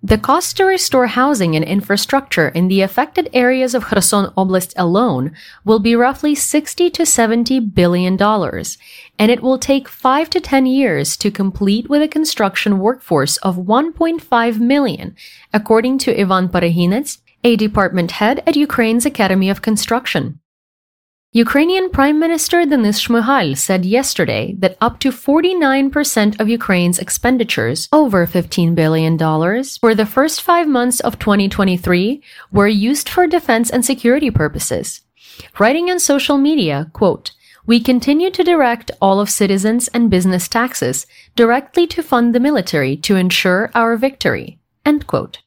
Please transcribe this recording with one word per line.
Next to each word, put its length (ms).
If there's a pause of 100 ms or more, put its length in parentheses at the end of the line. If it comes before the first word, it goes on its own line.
The 160
cost 400
to 80
restore 440
housing 480
and 80
infrastructure 840 (100)
in 100
the 140
affected 500
areas 420
of 120
Kherson 400 (100)
Oblast 400
alone 560 (320)
will 160
be 160
roughly 400
sixty 540
to 140
seventy 540
billion 560
dollars, 640 (400)
and 100
it 140
will 160
take 300
five 420
to 100 (120)
ten 140
years 500
to 160
complete 580
with 100
a 160
construction 600
workforce 600
of 280 (100)
one 160
point 300
five 380
million, 560 (360)
according 460
to 240
Ivan 260
Pereginets, 680 (240)
a 140
department 560
head 240 (100)
at 220
Ukraine's 360
Academy 460
of 120
Construction. 760 (1080)
Ukrainian 460
Prime 280
Minister 460
Denis 400
Shmyhal 500
said 300
yesterday 760
that 200
up 200
to 120
forty-nine 760
percent 500
of 80
Ukraine's 500
expenditures, 920
over 320
fifteen 500
billion 440
dollars, 580
for 180
the 220
first 240
five 260
months 340
of 180
twenty 280
twenty-three 760 (280)
were 380
used 220
for 160
defense 420
and 160
security 460
purposes. 720 (560)
Writing 320
on 80 (140)
social 260
media, 380 (180)
quote, 380 (340)
"We 240
continue 400
to 220
direct 460
all 220
of 220
citizens 460
and 280
business 320
taxes 580 (300)
directly 520
to 220
fund 240
the 140
military 480 (120)
to 80
ensure 580
our 240
victory," 500 (380)
end 200
quote. 300 (100)